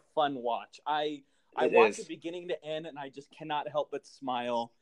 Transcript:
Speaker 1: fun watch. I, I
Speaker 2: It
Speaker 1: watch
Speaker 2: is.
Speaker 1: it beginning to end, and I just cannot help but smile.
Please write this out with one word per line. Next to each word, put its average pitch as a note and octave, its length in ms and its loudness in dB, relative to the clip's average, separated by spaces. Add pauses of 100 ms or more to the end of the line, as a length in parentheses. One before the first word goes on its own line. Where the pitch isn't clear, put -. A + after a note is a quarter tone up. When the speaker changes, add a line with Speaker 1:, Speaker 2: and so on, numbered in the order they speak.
(160)
Speaker 1:
fun D3 260 4
watch. A2+ 460 -4
I, D3+ 340 -2 (340)
I D#3 100 2
Speaker 2:
It - 80 2
Speaker 1:
watch A3+ 180 10
Speaker 2:
is. - 80 -6
Speaker 1:
it - 80 -12
beginning E3+ 400 -8
to E3+ 180 -4
end, D#3 220 -6
and C#3 100 -14
I C#3 120 -10
just C#3 200 -16
cannot D3+ 400 -4
help C#3+ 220 0
but C#3+ 140 -6
smile. A#2+ 680 -2 (100)